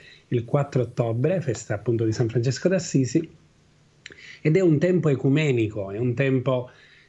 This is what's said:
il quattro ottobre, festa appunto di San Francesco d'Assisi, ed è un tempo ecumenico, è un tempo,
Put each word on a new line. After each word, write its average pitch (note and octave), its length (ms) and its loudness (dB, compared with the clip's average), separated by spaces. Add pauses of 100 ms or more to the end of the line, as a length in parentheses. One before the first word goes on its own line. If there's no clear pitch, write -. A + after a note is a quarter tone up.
(280)
il A#2 180 -2
quattro C#3 380 0
ottobre, B2 580 -2
festa - 320 -6
appunto A#2 320 -2
di A2 60 0
San A2+ 180 0
Francesco B2 380 0
d'Assisi, D#3+ 600 0 (1120)
ed D#3 140 2
è F#3+ 40 4
un E3 180 4
tempo F3 320 2
ecumenico, A#2+ 800 0
è G2 80 -8
un B2 160 0
tempo, C3 560 0 (400)